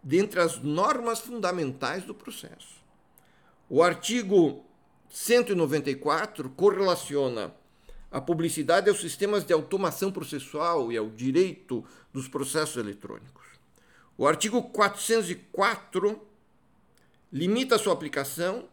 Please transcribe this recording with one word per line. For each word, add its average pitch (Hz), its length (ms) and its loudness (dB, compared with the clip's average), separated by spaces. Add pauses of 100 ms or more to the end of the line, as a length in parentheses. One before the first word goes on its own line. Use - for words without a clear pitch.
dentre 180 380 2
as 175 220 2
normas 226 580 0
fundamentais 180 840 -4
do - 100 -12
processo. - 680 -18 (840)
O 151 140 4
artigo 180 840 2 (440)
cento 240 440 2
e - 20 0
noventa 151 360 0
e 131 40 0
quatro 147 560 -2
correlaciona 143 1040 0 (560)
a 131 100 -6
publicidade 165 680 2
aos 202 120 4
sistemas 196 440 -2
de 175 80 0
automação 190 600 0
processual 151 800 -4
e 113 40 -2
ao 110 140 -2
direito 131 720 -2 (280)
dos 131 160 -10
processos 139 480 -4
eletrônicos. - 680 -12 (720)
O 120 80 -2
artigo 202 460 0
quatrocentos 208 580 0
e 175 60 -4
quatro 202 920 -2 (1080)
limita 220 420 0
a 208 40 6
sua 202 140 2
aplicação 156 800 -4